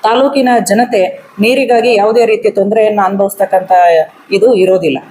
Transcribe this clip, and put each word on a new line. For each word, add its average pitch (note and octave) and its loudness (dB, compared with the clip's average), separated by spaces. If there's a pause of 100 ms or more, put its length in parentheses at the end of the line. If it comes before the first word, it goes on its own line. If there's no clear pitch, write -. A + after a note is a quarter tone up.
ತಾಲೂಕಿನ C4 0 (140)
ಜನತೆ G#3 -2 (160)
ನೀರಿಗಾಗಿ A#3+ 0
ಯಾವುದೇ A3 2
ರೀತಿಯ A3 -2
ತೊಂದರೆಯನ್ನ G#3 0
ಅನುಭವಿಸ್ತಕ್ಕಂಥ G3 -2 (600)
ಇದು G#3 2
ಇರೋದಿಲ್ಲ. F#3 0 (140)